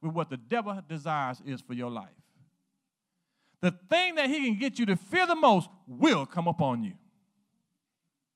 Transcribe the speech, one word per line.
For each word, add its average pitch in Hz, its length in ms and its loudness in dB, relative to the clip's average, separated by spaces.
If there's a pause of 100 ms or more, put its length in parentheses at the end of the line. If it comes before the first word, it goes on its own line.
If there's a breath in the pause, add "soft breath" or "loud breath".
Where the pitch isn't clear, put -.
with 160 120 -6
what 160 160 -2
the 131 80 -6
devil 196 440 -4
desires 147 600 -4
is 135 200 -10
for - 140 -12
your 123 160 -6
life. 104 180 -10 (1500)
The 180 120 2
thing 339 440 0
that 285 140 0
he 277 180 0
can 214 100 0
get 254 220 -4
you 240 80 2
to 190 80 2
fear 359 320 0
the 339 80 2
most 240 340 4 (160)
will 147 400 2
come 170 220 -4
upon 131 360 0
you. 92 140 -8 (1400)